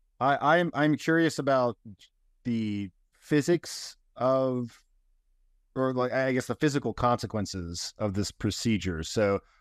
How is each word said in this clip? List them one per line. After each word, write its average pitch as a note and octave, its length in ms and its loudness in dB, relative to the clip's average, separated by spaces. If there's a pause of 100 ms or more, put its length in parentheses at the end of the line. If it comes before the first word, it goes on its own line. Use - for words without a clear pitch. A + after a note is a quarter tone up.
(180)
I, C#3 400 4
I'm, F3 160 0
I'm D3+ 220 2
curious E3 420 2
about C3 380 2 (680)
the G#2+ 480 -2 (220)
physics - 840 0 (200)
of, B2+ 600 0 (1000)
or, C3 180 0
like, B2 160 0
I C3 220 0
guess B2+ 140 0
the A#2+ 100 -4
physical C#3 360 0
consequences G2+ 1040 -2
of G#2+ 160 -2
this G2+ 180 -2
procedure. F#2+ 720 -2
So G2+ 340 2 (220)